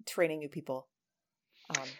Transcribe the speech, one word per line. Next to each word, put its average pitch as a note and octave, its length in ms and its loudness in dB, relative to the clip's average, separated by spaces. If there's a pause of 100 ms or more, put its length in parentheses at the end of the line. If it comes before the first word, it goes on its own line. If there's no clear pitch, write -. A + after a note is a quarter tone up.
training D#3 340 4
new D3 80 -4
people. C3+ 400 -6 (840)
Um, C3 180 0 (120)